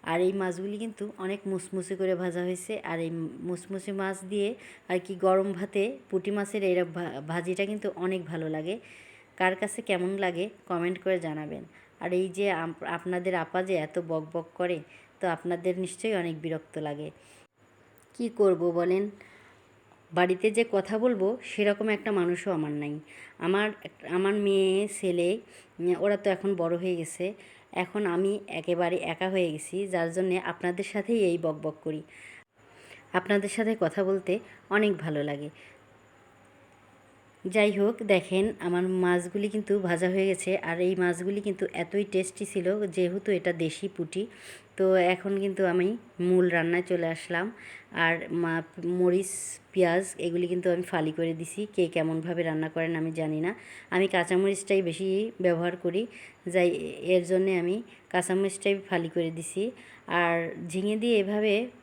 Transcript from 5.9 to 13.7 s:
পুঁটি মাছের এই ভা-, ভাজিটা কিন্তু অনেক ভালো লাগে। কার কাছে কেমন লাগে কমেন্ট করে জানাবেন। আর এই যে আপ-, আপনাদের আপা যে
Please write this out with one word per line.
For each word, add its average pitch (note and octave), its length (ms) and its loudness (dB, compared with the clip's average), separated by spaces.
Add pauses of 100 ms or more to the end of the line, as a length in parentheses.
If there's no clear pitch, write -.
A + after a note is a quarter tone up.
পুঁটি F#3+ 240 -2
মাছের G3+ 320 -2
এই F3+ 200 4
ভা-, E3 440 -6
ভাজিটা F3 380 -2
কিন্তু G#3 300 -4
অনেক F#3 300 -2
ভালো D#3+ 240 -4
লাগে। D#3 260 -4 (640)
কার F#3 180 4
কাছে G3+ 260 -6
কেমন F#3 360 0
লাগে F3+ 280 -2 (220)
কমেন্ট F3 340 -2
করে F#3+ 180 2
জানাবেন। D3+ 440 -8 (360)
আর E3+ 140 -4
এই F#3 160 2
যে F#3 220 -2
আপ-, E3 340 -4
আপনাদের F3+ 500 -2
আপা E3+ 280 -2
যে F#3+ 100 0